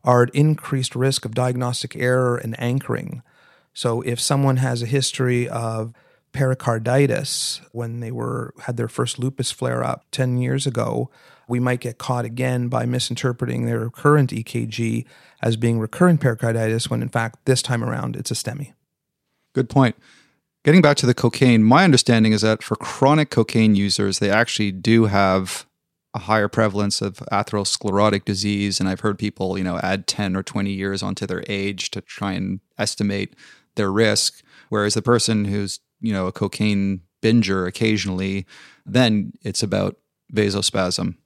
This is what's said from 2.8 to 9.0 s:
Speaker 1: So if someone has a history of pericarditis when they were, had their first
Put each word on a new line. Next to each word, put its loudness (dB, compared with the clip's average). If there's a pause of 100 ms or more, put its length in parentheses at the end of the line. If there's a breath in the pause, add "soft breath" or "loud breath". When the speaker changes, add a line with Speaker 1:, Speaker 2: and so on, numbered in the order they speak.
Speaker 1:
So -2
if -4
someone 2
has -2
a -6
history -2
of -6 (400 soft breath)
pericarditis 0 (120)
when -8
they -8
were, -6
had -6
their -4
first -4